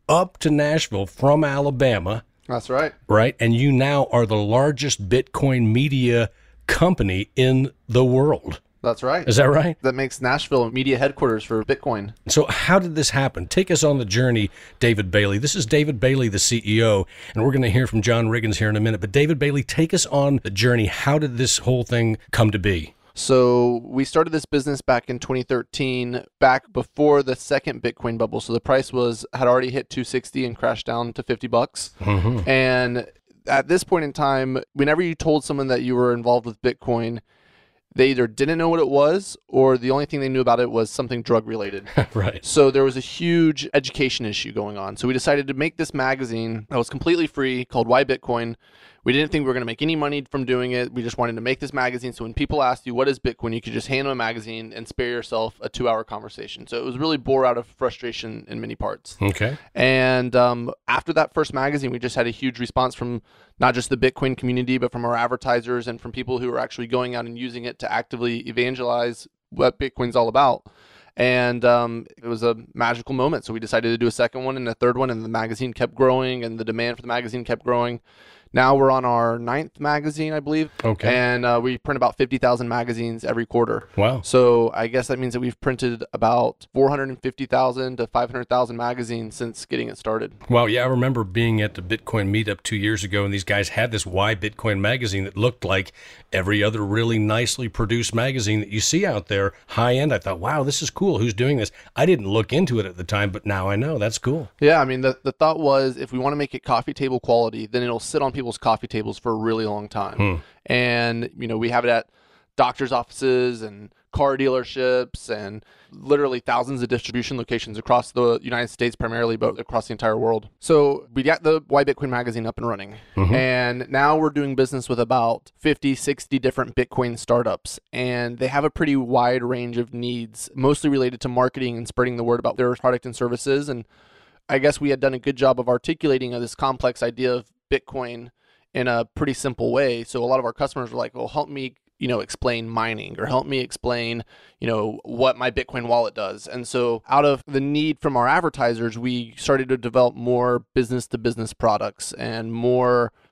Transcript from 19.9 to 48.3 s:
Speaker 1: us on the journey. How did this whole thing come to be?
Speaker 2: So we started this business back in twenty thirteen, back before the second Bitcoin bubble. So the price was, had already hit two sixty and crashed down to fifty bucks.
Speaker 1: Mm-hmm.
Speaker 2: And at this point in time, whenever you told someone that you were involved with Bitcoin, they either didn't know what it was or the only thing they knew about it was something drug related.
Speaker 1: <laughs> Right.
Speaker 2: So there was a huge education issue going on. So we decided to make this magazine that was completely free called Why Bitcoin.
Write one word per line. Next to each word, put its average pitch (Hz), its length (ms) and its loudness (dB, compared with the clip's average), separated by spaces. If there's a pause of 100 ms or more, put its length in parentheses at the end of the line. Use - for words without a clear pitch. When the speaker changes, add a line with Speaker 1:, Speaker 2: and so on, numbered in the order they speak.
Speaker 1:
us - 140 0
on 139 340 2
the - 80 -8
journey. 110 380 2
How 143 320 0
did 131 180 -4
this 123 220 0
whole 123 240 0
thing 113 340 0 (140)
come 110 180 4
to 104 80 0
be? 87 380 -2 (200)
Speaker 2:
So 123 680 4
we 131 220 -2
started 165 240 2
this 156 160 -2
business 143 340 -2
back 123 300 0
in 123 100 -4
twenty 127 240 -4
thirteen, 127 800 -4 (160)
back 131 320 2
before 147 500 4
the 127 140 -2
second 135 480 -4
Bitcoin 117 340 -4
bubble. 113 220 -2
So 113 140 -6
the 117 80 0
price 135 320 2
was, 120 400 -2
had 127 120 0
already 127 260 4
hit 127 180 -6
two 127 160 -4
sixty 131 400 -4
and 117 100 -6
crashed 117 300 -2
down 120 280 -4
to - 100 -10
fifty 123 240 -4
bucks. 120 520 -2
Speaker 1:
Mm-hmm. 101 500 0
Speaker 2:
And 127 580 2 (380)
at 135 220 2
this 180 160 2
point 170 220 0
in 139 80 -6
time, 131 580 0
whenever 147 300 2
you 165 140 -2
told 156 280 2
someone 139 240 -2
that 127 140 2
you 123 140 0
were 123 180 4
involved 120 320 2
with 117 160 -10
Bitcoin, 117 580 -2 (760)
they 131 180 6
either 123 140 2
didn't 139 320 0
know 165 120 2
what 165 100 2
it 143 80 4
was 147 480 2 (140)
or 131 280 6
the 123 140 -2
only 143 140 0
thing 143 160 -4
they 135 80 -2
knew 131 100 0
about 120 220 4
it 117 100 0
was 113 180 0
something 120 320 -4
drug 113 240 2
related. 101 480 -8
Speaker 1:
<laughs> - 200 0
Right. 98 320 -2
Speaker 2:
So 139 260 6
there 135 140 4
was 127 100 0
a 131 60 -6
huge 165 720 2
education 131 520 -2
issue 107 280 -6
going 104 240 -6
on. 98 180 -10
So 123 140 -2
we 131 40 0
decided 143 340 0
to 139 60 -6
make 147 220 -4
this 156 180 -6
magazine 117 760 -4
that 139 80 -2
was 117 120 -2
completely 165 380 0
free 131 380 -4
called 117 220 -2
Why 131 180 4
Bitcoin. 117 500 -4 (500)